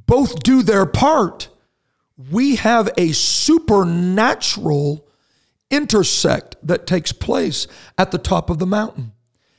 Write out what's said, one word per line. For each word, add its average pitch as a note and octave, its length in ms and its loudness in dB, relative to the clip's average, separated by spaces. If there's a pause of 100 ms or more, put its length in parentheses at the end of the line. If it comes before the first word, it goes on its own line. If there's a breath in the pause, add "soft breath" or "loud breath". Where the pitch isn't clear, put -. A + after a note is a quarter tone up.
both A#3+ 360 2
do C4 200 4
their G3 220 4
part, C4+ 640 0 (840)
we B3+ 260 2
have A3+ 400 2
a E3+ 140 2
supernatural F3+ 2000 0 (600)
intersect - 920 0
that E3 240 -4
takes F3 240 -2
place - 560 -4 (300 loud breath)
at F#3 140 0
the - 60 -4
top E3+ 320 -2
of E3 100 -4
the F#3 60 -2
mountain. F#3+ 460 -4 (480)